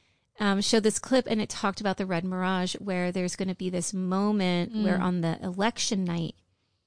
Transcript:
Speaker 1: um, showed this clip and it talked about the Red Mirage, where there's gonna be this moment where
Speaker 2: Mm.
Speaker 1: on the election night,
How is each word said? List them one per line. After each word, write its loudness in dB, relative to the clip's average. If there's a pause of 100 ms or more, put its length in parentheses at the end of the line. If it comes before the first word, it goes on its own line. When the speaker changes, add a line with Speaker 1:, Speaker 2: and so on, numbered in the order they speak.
(380)
Speaker 1:
um, 2
showed 4
this 2
clip 2
and 0
it -2
talked -4
about 0
the -4
Red 0
Mirage, 0
where -2
there's -2
gonna -2
be -4
this -2
moment 2
where 2
Speaker 2:
Mm. 0
Speaker 1:
on 2
the -2
election -2
night, -4 (520)